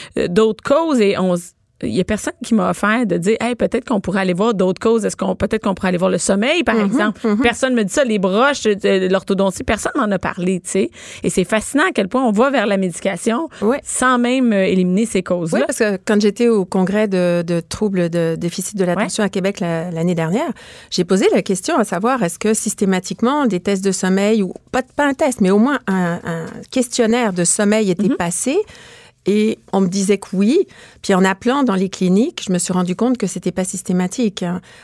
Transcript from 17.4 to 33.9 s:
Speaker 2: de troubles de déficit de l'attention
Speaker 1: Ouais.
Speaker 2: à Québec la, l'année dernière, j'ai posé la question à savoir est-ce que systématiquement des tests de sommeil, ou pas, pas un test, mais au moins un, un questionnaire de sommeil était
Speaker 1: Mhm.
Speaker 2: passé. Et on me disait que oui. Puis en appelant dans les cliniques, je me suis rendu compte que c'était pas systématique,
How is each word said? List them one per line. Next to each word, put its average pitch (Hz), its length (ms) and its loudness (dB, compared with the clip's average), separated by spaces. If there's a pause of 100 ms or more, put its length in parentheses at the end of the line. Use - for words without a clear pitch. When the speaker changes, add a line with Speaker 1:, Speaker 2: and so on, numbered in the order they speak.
Speaker 2:
de 170 200 0
troubles 185 440 -2
de 165 280 0
déficit 175 380 -6
de 190 80 0
l'attention 196 380 0
Speaker 1:
Ouais. 196 60 0
Speaker 2:
à - 20 -6
Québec 196 300 -4
la, 170 300 -4
l'année 170 240 0
dernière, 180 360 0 (400)
j'ai 175 140 -2
posé 202 280 2
la 233 80 4
question 285 380 -2
à 240 60 2
savoir 233 380 -2
est-ce 170 160 -2
que 196 140 0
systématiquement 220 960 0
des 185 140 0
tests 196 220 -2
de 196 100 0
sommeil, 196 500 2
ou 180 100 -4 (180)
pas, 254 120 -2
pas 285 240 -2
un 277 80 0
test, 269 260 0
mais 185 100 4
au 202 80 4
moins 269 280 2
un, 180 380 0
un 165 200 -6 (260)
questionnaire 233 640 0
de 175 120 -2
sommeil 208 460 2
était 185 200 0
Speaker 1:
Mhm. 320 60 0
Speaker 2:
passé. 220 420 -2 (680)
Et 214 320 2 (160)
on 196 80 2
me 196 40 4
disait 196 300 0
que 196 160 -10
oui. 214 340 2 (360)
Puis - 100 0
en 185 140 4
appelant 233 360 0
dans 220 120 2
les 185 160 0
cliniques, 190 560 0
je - 40 -2
me 180 80 0
suis - 140 -4
rendu 180 240 0
compte 247 220 0
que 202 80 -2
c'était 180 260 -6
pas 185 120 -4
systématique, 185 760 -2